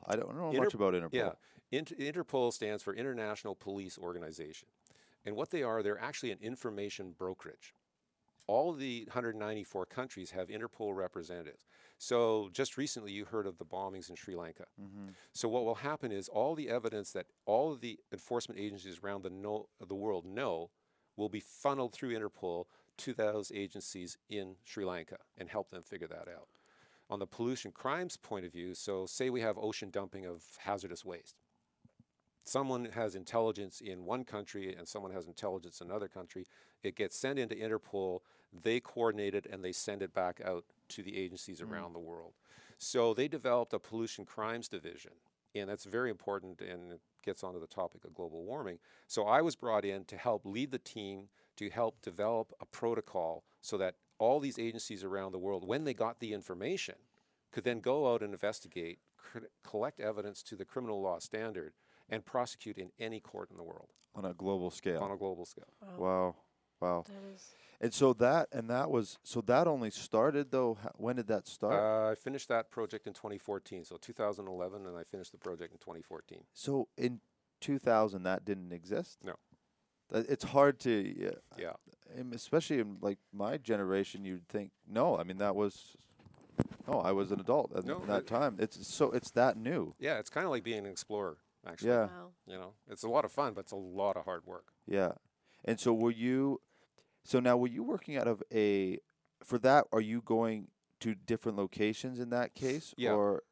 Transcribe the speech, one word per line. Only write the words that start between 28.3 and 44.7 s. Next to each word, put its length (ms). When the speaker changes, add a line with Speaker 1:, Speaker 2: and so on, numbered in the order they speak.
Speaker 2:
of 60
view, 240
so 300
say 240
we 120
have 160
ocean 320
dumping 360
of 180
hazardous 460
waste. 300
Someone 400
has 300
intelligence 640
in 240
one 220
country 500
and 100
someone 260
has 160
intelligence 520
in 100
another 200
country. 360
It 140
gets 200
sent 240
into 160
Interpol, 640
they 300
coordinate 520
it, 160
and 140
they 80
send 300
it 120
back 300
out 220
to 120
the 160
agencies 440
Speaker 1:
Mm. 100
Speaker 2:
around 220
the 60
world. 340
So 360
they 160
developed 440
a 60
pollution 460
crimes 420
division, 460